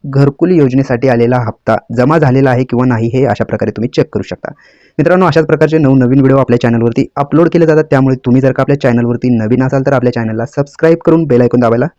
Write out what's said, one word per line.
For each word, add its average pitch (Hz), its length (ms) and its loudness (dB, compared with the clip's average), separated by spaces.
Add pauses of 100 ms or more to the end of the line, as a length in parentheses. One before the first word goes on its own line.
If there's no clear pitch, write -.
घरकुल 139 440 0
योजनेसाठी 135 580 0
आलेला 120 280 2
हप्ता 113 400 -2 (200)
जमा 143 220 2
झालेला 135 320 2
आहे 127 140 0
किंवा 127 220 -2
नाही 117 220 0
हे 131 160 0
अशा 110 200 -2
प्रकारे 107 260 -4
तुम्ही 110 260 -6
चेक - 180 -2
करू - 80 -4
शकता. - 280 -12 (480)
मित्रांनो, 180 280 2
अशाच 156 200 0
प्रकारचे 156 320 0
नवनवीन 135 400 2
व्हिडिओ 135 180 2
आपल्या 127 240 0
चॅनलवरती 117 460 0 (100)
अपलोड 147 320 0
केले 165 180 0
जातात, 156 180 2
त्यामुळे 135 320 0
तुम्ही 127 240 0
जर 131 120 0
का 127 80 -4
आपल्या 139 200 -2
चॅनलवरती 120 480 -2
नवीन 117 340 0
असाल 135 240 -2
तर 135 60 0
आपल्या 123 200 0
चॅनलला 113 340 -4
सबस्क्राईब 160 520 -2
करून 165 260 0
बेल 127 160 0
आयकॉन 123 200 0
दाबायला 117 260 0 (120)